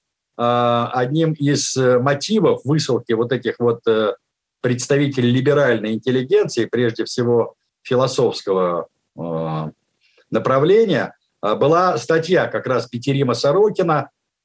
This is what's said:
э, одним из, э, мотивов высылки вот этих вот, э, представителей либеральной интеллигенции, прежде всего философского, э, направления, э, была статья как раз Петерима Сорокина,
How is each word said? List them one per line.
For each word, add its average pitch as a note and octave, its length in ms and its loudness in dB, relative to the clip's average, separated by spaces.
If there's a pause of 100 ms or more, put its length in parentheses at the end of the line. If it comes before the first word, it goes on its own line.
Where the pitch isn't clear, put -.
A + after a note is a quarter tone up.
(360)
э, A#2+ 560 0
одним D3 400 0
из, C#3+ 440 -2
э, B2+ 240 4
мотивов C#3+ 640 0
высылки B2+ 480 -2
вот A#2+ 200 -2
этих A#2 280 -4
вот, A#2 260 0
э, A2 280 0 (460)
представителей B2+ 720 0
либеральной B2+ 640 0
интеллигенции, C3 720 0
прежде A2+ 380 -2
всего A#2+ 500 -2 (280)
философского, G#2 1040 -2 (280)
э, D#2+ 540 -6 (600)
направления, C#3 840 2 (280)
э, G#2 120 0
была E3 440 2
статья E3 500 0
как A2 180 -6
раз A#2+ 220 -2
Петерима C3 460 -2
Сорокина, E3 760 0 (340)